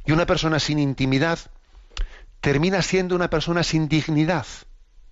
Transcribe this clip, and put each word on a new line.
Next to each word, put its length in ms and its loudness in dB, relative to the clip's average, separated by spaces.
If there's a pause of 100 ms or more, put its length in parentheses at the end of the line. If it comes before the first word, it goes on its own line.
Y 40 0
una 160 2
persona 320 0
sin 180 -2
intimidad 600 0 (1000)
termina 440 2
siendo 320 0
una 160 0
persona 320 0
sin 240 0
dignidad. 580 0 (680)